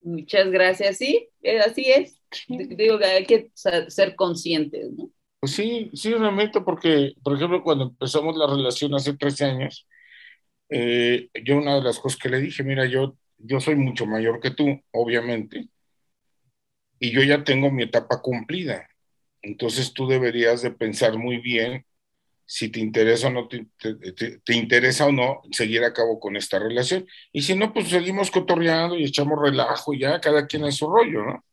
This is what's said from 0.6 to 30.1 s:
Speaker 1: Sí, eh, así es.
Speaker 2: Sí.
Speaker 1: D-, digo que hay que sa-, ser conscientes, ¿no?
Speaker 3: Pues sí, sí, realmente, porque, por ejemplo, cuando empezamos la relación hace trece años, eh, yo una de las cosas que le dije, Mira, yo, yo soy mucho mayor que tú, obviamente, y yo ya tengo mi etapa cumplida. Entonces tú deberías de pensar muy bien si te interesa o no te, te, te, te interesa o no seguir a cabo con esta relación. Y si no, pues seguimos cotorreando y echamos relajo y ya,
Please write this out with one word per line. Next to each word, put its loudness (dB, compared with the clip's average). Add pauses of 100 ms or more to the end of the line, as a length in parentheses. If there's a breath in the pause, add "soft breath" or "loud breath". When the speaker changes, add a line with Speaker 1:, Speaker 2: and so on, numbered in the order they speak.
Speaker 1:
Sí, 0 (120)
eh, 0
así 2
es. 4 (100)
Speaker 2:
Sí. -12
Speaker 1:
D-, -10
digo 4
que 4
hay 2
que 4
sa-, -2
ser 2
conscientes, -2
¿no? -12 (300)
Speaker 3:
Pues -4
sí, -4
sí, -2
realmente, 2
porque, 2 (100)
por 0
ejemplo, 0
cuando 0
empezamos -2
la 2
relación 0
hace -2
trece -2
años, -6 (800 soft breath)
eh, 0 (140)
yo 4
una 2
de 2
las 0
cosas -6
que -4
le 0
dije, -6
Mira, 0
yo, -2 (200)
yo -4
soy 2
mucho 0
mayor 0
que -2
tú, 0 (260)
obviamente, -2 (1300)
y -2
yo 4
ya 4
tengo 2
mi -2
etapa -2
cumplida. -6 (540)
Entonces -4
tú -4
deberías 2
de -4
pensar 0
muy -4
bien -4 (600)
si -6
te -8
interesa 2
o 2
no -6
te, -14 (100)
te, -8 (180)
te, -8
te -4
interesa 2
o 4
no 0 (100)
seguir 0
a 0
cabo 0
con -6
esta -4
relación. -2 (260 loud breath)
Y -4
si 0
no, 0
pues -2
seguimos 0
cotorreando 0
y 0
echamos 0
relajo 0
y -6
ya, 0